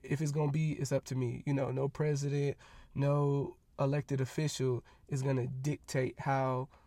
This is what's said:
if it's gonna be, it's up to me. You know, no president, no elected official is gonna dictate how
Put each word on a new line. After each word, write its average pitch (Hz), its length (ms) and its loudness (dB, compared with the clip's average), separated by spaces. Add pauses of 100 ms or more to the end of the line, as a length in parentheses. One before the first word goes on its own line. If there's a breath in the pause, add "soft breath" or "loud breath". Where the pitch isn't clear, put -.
if 139 180 -2
it's 151 120 0
gonna 151 180 2
be, 156 220 2
it's 139 200 -2
up 135 140 0
to 123 80 -4
me. 127 320 -2
You 143 80 2
know, 135 160 0
no 135 180 0
president, 143 680 0 (380 loud breath)
no 143 640 2 (220)
elected 139 420 0
official 131 640 0 (240 soft breath)
is 131 140 -2
gonna 131 240 0
dictate 131 720 -2
how 135 500 0 (180 soft breath)